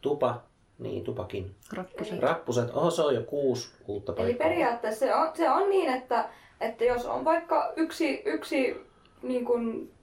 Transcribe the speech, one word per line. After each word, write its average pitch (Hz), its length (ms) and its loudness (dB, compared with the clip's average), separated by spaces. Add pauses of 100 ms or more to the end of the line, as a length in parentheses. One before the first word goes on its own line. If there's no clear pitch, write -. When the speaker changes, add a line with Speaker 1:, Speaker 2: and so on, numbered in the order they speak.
Speaker 1:
Tupa, 131 400 0 (380)
niin 104 240 -6
tupakin. 95 520 -6 (180)
Speaker 2:
Rappuset. - 400 -8
Speaker 3:
Eli - 80 -4
Speaker 1:
Rappuset, 123 520 0
oho 165 180 2
se 170 100 0
on 147 140 4
jo 110 60 0
kuusi 135 480 -2 (180)
uutta 101 240 -6
Speaker 3:
Eli - 120 -6
Speaker 1:
paikkaa. 240 240 2
Speaker 3:
periaatteessa 240 520 0
se 226 160 4
on, 320 200 2
se 320 140 2
on 381 200 4
niin, 370 240 4
että, 254 360 -2 (320)
että 226 220 -2
jos 240 220 2
on 269 200 -2
vaikka 330 500 2
yksi, 320 500 0
yksi 294 600 -2 (360)
niin 247 240 -2
kun 233 440 -2 (140)